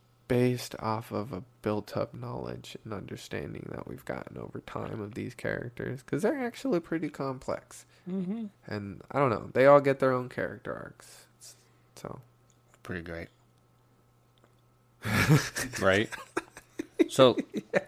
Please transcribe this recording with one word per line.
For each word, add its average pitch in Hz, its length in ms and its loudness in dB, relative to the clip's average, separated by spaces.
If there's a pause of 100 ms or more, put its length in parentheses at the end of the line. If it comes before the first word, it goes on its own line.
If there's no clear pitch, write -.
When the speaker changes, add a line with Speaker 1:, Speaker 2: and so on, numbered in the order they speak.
(280)
Speaker 1:
based 123 520 2
off 110 320 -4
of 104 220 -4
a 95 100 -8 (180)
built-up 104 520 -2
knowledge 123 720 -10
and 107 80 -10
understanding - 760 -8
that - 160 -10
we've - 200 -12
gotten - 320 -8
over - 240 -10
time 110 400 -8
of 104 120 -8
these 104 220 -6
characters, - 680 -4
'cause 143 180 -2
they're 269 180 2
actually 240 400 0
pretty 160 300 -4
complex. - 760 -6 (240)
Speaker 2:
Mm-hmm. 196 360 -4 (200)
Speaker 1:
And, 104 360 -8 (100)
I 135 80 0
don't 139 100 6
know, 101 240 0
they 127 120 6
all 143 160 12
get 135 180 2
their 131 140 4
own 123 160 -2
character - 440 -6
arcs. - 520 -14 (160)
S-, - 160 -20 (400)
so. - 240 -10 (600)
Speaker 2:
Pretty 92 200 -8
great. 82 260 -10 (1800)
Speaker 1:
<laughs> 113 800 2
Speaker 2:
Right? 95 280 4 (1000)
So, 127 280 8 (180)
Speaker 1:
<laughs> - 180 -6
Yeah. 196 140 4